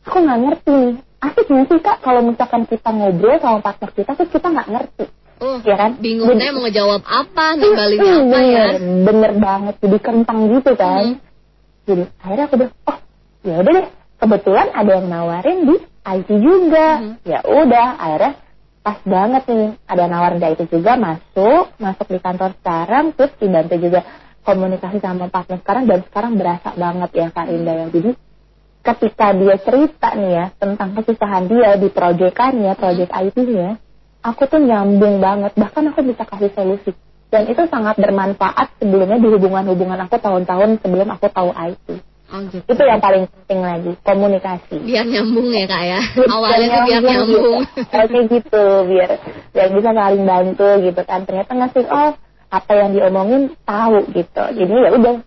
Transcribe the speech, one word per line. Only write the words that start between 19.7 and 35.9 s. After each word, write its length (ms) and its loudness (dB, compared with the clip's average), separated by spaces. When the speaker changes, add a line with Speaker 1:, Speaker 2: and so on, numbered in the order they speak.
Speaker 1:
ada 240 0
nawarin 320 0
di 80 0
I 80 -2
T 80 -4
juga, 320 0
masuk, 800 0
masuk 320 -6
di 80 -6
kantor 400 -4
sekarang, 460 -2
terus 240 0
dibantu 400 0
juga 200 0
komunikasi 560 -2
sama 320 -6
partner 320 -8
sekarang, 240 -2
dan 160 2
sekarang 320 -6
berasa 400 -4
banget 400 -4
ya, 160 0
Kak 160 -8
Indah, 320 -4
ya. 60 -8
Jadi 160 0
ketika 480 -2
dia 240 4
cerita 540 0
nih 160 -2
ya, 100 -2
tentang 400 -6
kesusahan 480 -2
dia 320 4
di 80 0
proyekannya, 880 0
proyek 320 -2
I 240 -4
T-nya, 480 -2
aku 320 -4
tuh 80 4
nyambung 640 2
banget, 320 -2
bahkan 360 -2